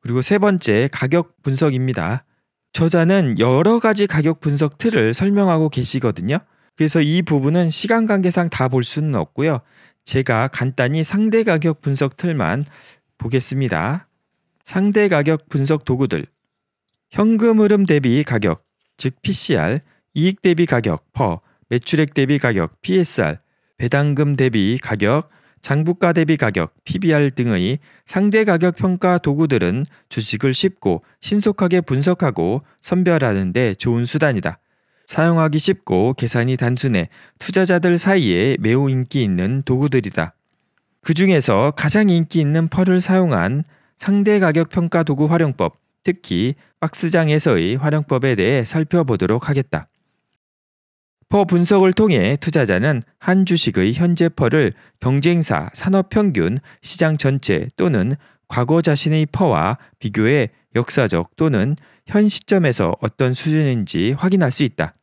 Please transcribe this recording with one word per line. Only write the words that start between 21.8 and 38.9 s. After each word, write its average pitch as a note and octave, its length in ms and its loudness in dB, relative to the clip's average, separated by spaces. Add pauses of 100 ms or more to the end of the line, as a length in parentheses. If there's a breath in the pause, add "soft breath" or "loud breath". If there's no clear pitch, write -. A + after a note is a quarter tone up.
대비 C#3+ 240 0
가격, G2 420 -2
피에스알, B2+ 600 -2 (360)
배당금 C#3+ 600 0
대비 A#2 440 0
가격, A2 500 -2 (300 soft breath)
장부가 E3 520 0
대비 D#3+ 240 0
가격, F#2+ 380 -2 (100)
피비알 D3+ 460 0
등의 A#2 500 -2 (260 soft breath)
상대 G#3 380 0
가격 F3 320 2
평가 F3+ 420 0
도구들은 C#3 680 0 (240 soft breath)
주식을 A#2+ 460 -2
쉽고 G2+ 480 -2 (180 soft breath)
신속하게 G3 600 0
분석하고 C3+ 800 -2 (180 soft breath)
선별하는 C3+ 720 0
데 A2+ 220 0
좋은 A#2+ 320 -2
수단이다. A#2+ 540 -2 (460)
사용하기 D#3+ 520 2
쉽고 B2 560 0
계산이 B2 440 -2
단순해 B2 500 -2 (300 soft breath)
투자자들 F3+ 580 0
사이에 C3+ 640 2
매우 C3 300 2